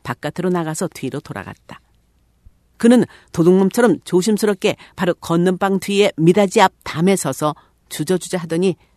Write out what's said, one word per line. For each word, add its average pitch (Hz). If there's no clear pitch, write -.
바깥으로 165
나가서 165
뒤로 135
돌아갔다. -
그는 233
도둑놈처럼 185
조심스럽게 196
바로 175
건넌방 185
뒤에 202
미닫이 185
앞 190
담에 180
서서 151
주저주저 175
하더니 165